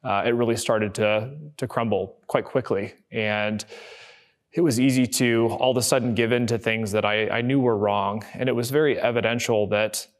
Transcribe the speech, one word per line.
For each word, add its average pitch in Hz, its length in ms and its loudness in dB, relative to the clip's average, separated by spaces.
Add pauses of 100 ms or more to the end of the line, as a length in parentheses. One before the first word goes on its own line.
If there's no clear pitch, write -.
uh, 101 200 0
it 120 120 2
really 120 180 2
started 107 400 0
to, 107 400 0 (220)
to 131 100 -6
crumble 104 520 -2 (100)
quite 110 160 2
quickly. 110 500 -2 (160)
And 107 540 -2 (880)
it - 80 -2
was 143 180 2
easy 127 260 4
to 120 440 2 (100)
all 127 140 2
of 113 40 2
a 107 60 0
sudden 123 320 0
give 117 160 2
in 123 160 2
to 117 120 0
things 110 340 -2
that 104 120 2
I, 104 240 0
I 110 120 -2
knew 127 180 0
were 123 180 2
wrong. 101 460 0 (100)
And 127 160 -4
it 127 40 0
was 120 180 -2
very 143 300 2
evidential 117 720 0
that 107 360 -2 (140)